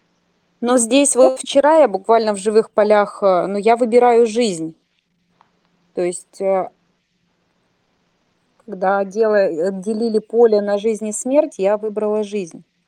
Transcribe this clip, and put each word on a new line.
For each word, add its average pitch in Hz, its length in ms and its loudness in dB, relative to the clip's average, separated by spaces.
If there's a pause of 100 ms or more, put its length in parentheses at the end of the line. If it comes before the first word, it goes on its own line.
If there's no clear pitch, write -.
(600)
Но 240 160 0
здесь 254 380 0
вот 262 240 4
вчера 285 380 2
я 285 100 6
буквально 214 460 0
в 202 40 -6
живых 214 340 0
полях, 208 520 2
э, 180 240 2
ну, 202 100 -6
я 220 200 2
выбираю 240 500 4
жизнь. 190 480 -4 (1200)
То 185 80 -6
есть, - 400 -8
э, 190 280 -2 (2000)
когда 196 400 -4
дело, 214 300 -2
э, 180 360 0
делили 214 480 -4
поле 220 420 2
на 202 160 -4
жизнь 214 300 -4
и 214 60 -8
смерть, 294 460 -2
я 196 180 0
выбрала 214 460 -4
жизнь. 196 400 -10 (240)